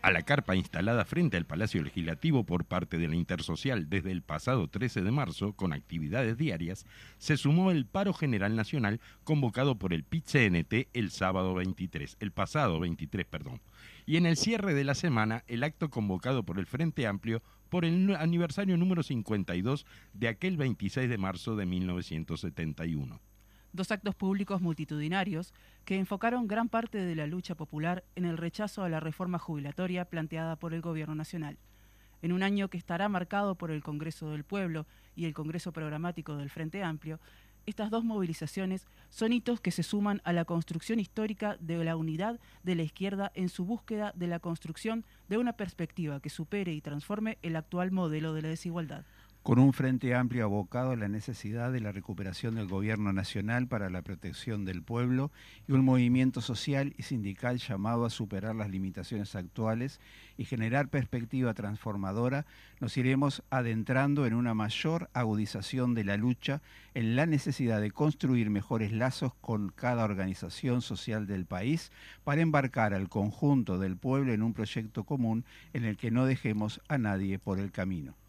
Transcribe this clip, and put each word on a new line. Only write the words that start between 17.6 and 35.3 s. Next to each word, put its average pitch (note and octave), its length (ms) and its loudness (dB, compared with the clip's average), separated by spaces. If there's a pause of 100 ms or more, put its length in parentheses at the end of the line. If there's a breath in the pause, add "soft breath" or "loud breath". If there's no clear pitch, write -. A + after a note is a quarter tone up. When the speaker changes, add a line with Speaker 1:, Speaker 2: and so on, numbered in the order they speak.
Speaker 1:
por F3+ 160 2
el F3+ 220 4
nu-, G3 80 4
aniversario E3+ 640 2
número F3 260 4
cincuenta G#2 520 0
y F2+ 60 2
dos C3+ 240 0 (280 loud breath)
de A2+ 160 0
aquel F3+ 280 0
veintiséis B2 540 0
de A2 80 0
marzo F#2+ 360 -2
de G2+ 120 0
mil F2+ 180 0
novecientos E2 560 -4
setenta D#2+ 460 -4
y D#2+ 80 -2
uno. B1+ 260 -6 (520 soft breath)
Speaker 2:
Dos F3+ 180 -4
actos G3+ 240 -2
públicos G3 440 0
multitudinarios E3 920 -2 (320 soft breath)
que F#3+ 100 0
enfocaron A3+ 500 0
gran A3 220 0
parte A3+ 300 -2
de F3+ 180 -2
la D3+ 100 -2
lucha F3 300 -4
popular D#3 480 -4 (120)
en F3+ 100 -2
el E3 120 -2
rechazo F#3+ 460 -4
a F3+ 60 0
la D#3+ 100 0
reforma E3+ 400 -4
jubilatoria F3 640 -4
planteada D#3+ 540 -4
por E3 160 -6
el E3 80 -4
gobierno D#3 340 -4
nacional. D#3 420 -6 (640 soft breath)
En E3+ 120 0
un F#3 100 2
año G3 240 2
que F#3 100 -6
estará F3 300 -2
marcado G3 480 0
por E3+ 160 -6
el D3+ 100 -2
Congreso D#3 500 -6
del D3 120 -6
Pueblo E3+ 440 -2 (280 soft breath)
y E3+ 80 -4
el D#3+ 100 -2